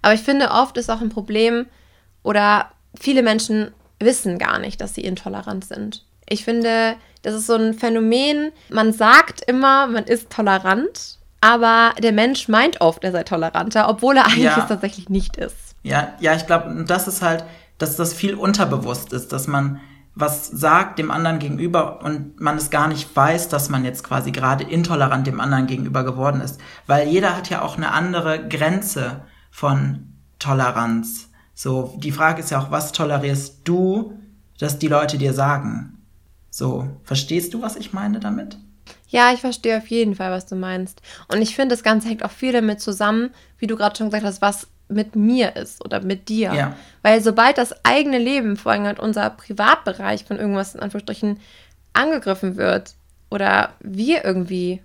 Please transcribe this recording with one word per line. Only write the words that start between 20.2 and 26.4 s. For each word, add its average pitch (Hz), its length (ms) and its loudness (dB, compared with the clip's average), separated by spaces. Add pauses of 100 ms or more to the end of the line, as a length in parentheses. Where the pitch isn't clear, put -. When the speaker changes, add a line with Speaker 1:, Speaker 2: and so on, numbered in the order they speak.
Speaker 2:
sagt 160 520 2
dem 156 120 -4
anderen 165 280 0
gegenüber 151 640 -2
und 147 380 -8
man 151 160 0
es 151 140 -4
gar 151 160 2
nicht 151 280 -6
weiß, 160 340 2
dass 139 200 -2
man 131 160 -2
jetzt 127 180 -8
quasi 131 280 -4
gerade 135 320 0
intolerant 139 640 0
dem 127 120 -4
anderen 131 280 0
gegenüber 135 360 -2
geworden 131 380 -2